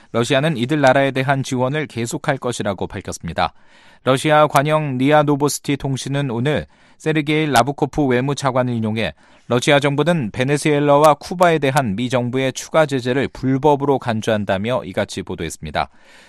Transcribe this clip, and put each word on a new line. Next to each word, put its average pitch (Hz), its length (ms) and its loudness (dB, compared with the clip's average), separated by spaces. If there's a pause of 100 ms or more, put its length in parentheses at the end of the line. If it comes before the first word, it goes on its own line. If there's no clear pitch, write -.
(140)
러시아는 135 420 0
이들 123 240 -2
나라에 135 320 4
대한 135 320 -2
지원을 131 420 -2
계속할 123 520 -4
것이라고 101 500 -4
밝혔습니다. 87 680 -6 (520)
러시아 151 420 4
관영 147 500 2
리아 147 260 4
노보스티 143 520 0
통신은 139 560 -4
오늘 120 340 -2 (320)
세르게이 156 500 0
라브코프 139 580 0
외무차관을 127 680 0
인용해 110 400 -2 (340)
러시아 131 340 2
정부는 143 500 0
베네수엘라와 143 840 2
쿠바에 175 440 0
대한 131 380 0
미 123 120 -4
정부의 127 440 -2
추가 - 320 0
제재를 127 420 -2
불법으로 135 720 0
간주한다며 107 840 -2
이같이 98 380 -6
보도했습니다. 78 640 -6 (400)